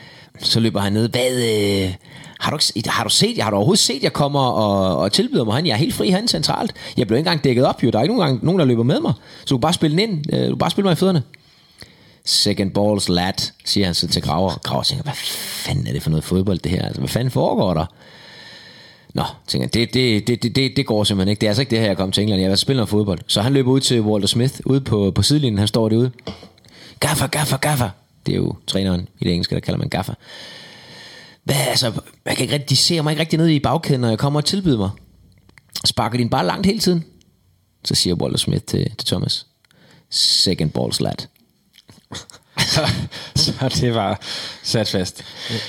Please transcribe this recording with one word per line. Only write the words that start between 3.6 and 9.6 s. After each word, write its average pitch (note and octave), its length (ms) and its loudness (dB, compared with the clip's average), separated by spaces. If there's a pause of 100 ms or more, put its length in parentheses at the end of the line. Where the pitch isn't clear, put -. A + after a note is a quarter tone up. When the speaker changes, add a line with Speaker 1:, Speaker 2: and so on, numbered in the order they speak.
Speaker 1:
set, B3+ 240 0
jeg F3 100 0
kommer C#3+ 260 2
og, G2+ 580 2
og F#2 140 2
tilbyder A3+ 320 2
mig G#2+ 120 0
han? D#3 100 0
Jeg C#3 80 2
er G#2 40 0
helt E3 160 0
fri - 180 0
herinde G3+ 180 0
centralt. - 440 -2 (240)
Jeg - 100 0
blev A2 100 2
ikke D#3+ 120 0
engang E3+ 140 0
dækket C3 220 4
op, F#3+ 180 0
jo. A#2+ 60 4
Der G#3 100 2
er A#2 40 2
ikke G3 120 0
nogen F#3 160 2
gang, A#2+ 140 -2
nogen, F#3 140 4
der D#3 60 4
løber A#2 180 4
med D3+ 160 2
mig. D4 140 0 (260)
Så - 100 -20
du C#3 80 4
kan A#2+ 40 0